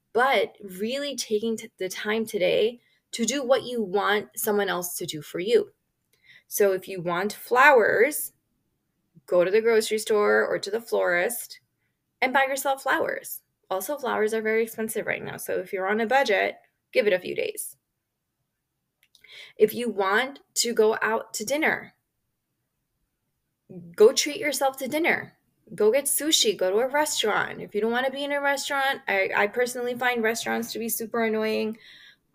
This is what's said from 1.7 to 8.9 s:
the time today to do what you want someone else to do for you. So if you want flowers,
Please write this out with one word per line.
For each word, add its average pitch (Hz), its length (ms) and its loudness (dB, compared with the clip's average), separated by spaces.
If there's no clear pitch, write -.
the 185 100 -4
time 214 380 -4
today 190 560 0
to 233 120 -4
do 269 180 -2
what 339 200 2
you 240 180 -4
want 196 540 0
someone 208 320 0
else 180 300 -4
to 180 80 -8
do 156 160 -8
for - 180 -10
you. 208 320 2
So 202 260 2
if 185 140 -6
you 185 140 -8
want 175 300 -2
flowers, 247 1000 4